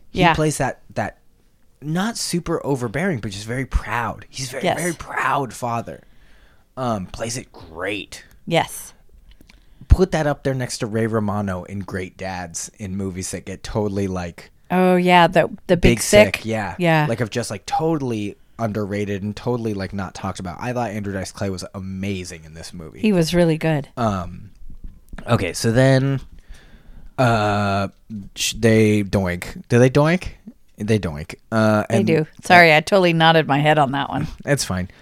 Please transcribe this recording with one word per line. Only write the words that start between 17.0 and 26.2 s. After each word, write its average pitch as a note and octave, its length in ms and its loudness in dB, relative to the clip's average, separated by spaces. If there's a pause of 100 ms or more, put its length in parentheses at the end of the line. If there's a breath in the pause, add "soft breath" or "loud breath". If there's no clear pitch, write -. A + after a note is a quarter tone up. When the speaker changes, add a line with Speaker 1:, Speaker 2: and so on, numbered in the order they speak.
Speaker 1:
Like, A2+ 120 -2
of A2 100 -2
just, A#2 220 -4
like, G2+ 140 -10
totally C3 720 -2 (220)
underrated G2+ 640 -4
and G#2 140 -6
totally, A#2 380 -4
like, F#2+ 180 -6
not G2 200 -6
talked - 280 -8
about. F2 200 -8
I B2 120 -6
thought A#2+ 180 -2
Andrew G2+ 220 -6
Dice F#2+ 180 -6
Clay G2 200 -6
was F2+ 220 -8
amazing F#2 720 -8
in D#2 100 -20
this D#2+ 200 -16
movie. D#2+ 240 -14
Speaker 2:
He G#3+ 140 2
was E3 200 2
really E3+ 260 2
good. D#3 280 0 (100)
Speaker 1:
Um, F#2+ 540 -4 (800)
okay, F#2+ 240 0
so A#2 180 -2
then, C3+ 500 4 (960 soft breath)